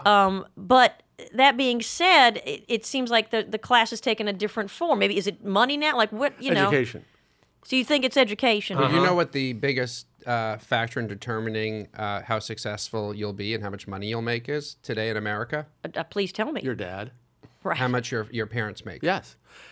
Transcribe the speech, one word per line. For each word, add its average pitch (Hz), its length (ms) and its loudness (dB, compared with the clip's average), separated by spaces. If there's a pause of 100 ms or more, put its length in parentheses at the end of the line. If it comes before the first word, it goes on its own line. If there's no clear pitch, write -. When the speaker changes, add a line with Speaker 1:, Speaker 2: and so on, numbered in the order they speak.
Speaker 1:
Um, 196 400 6 (120)
but 233 460 4 (300)
that 254 240 6
being 247 240 2
said, 277 640 4
it, - 240 -8
it 226 160 -2
seems 254 260 -2
like 226 200 2
the, 220 120 0
the 214 140 -6
class 226 320 4
has 226 100 -6
taken 220 300 -2
a 202 40 -2
different 202 380 -6
form. 320 280 0
Maybe, 196 180 2
is 190 100 -2
it 196 160 -8
money 220 320 2
now? 294 220 0
Like, 214 160 2
what, 254 280 -2
you 254 100 -2
know? 196 180 4
Speaker 2:
Education. 131 340 0 (600)
Speaker 1:
So - 120 -4
you 254 80 4
think 277 220 2
it's 254 100 0
education? 214 640 2
Speaker 3:
Well, 135 120 4
you - 100 2
Speaker 2:
Uh-huh. 180 80 4
Speaker 3:
know 180 80 4
what 165 180 2
the 131 200 -2
biggest, 123 540 -2 (180)
uh, 113 320 -2
factor 117 420 -2
in 113 80 -4
determining, 110 880 -4
uh, 101 280 -4
how 110 160 -2
successful 104 720 -8
you'll 104 200 -6
be 104 200 -6
and 107 100 -4
how 101 60 -6
much 98 180 -12
money 98 200 -8
you'll 113 140 -4
make 120 280 -4
is 147 320 -8
today 110 280 -4
in 110 80 -2
America? 107 500 -6 (180)
Speaker 1:
Uh, 165 100 -8
uh, 165 80 -4
please 196 300 -4
tell 220 180 -4
me. 269 100 -6
Speaker 2:
Your 127 140 -4
dad. 95 360 -8 (520)
Speaker 1:
Right. 165 140 -4
Speaker 3:
How 127 100 0
much 123 240 -2
your, 110 200 -4
your 110 140 -4
parents 107 400 -6
make. 104 180 -12
Speaker 2:
Yes. 170 320 -4 (360)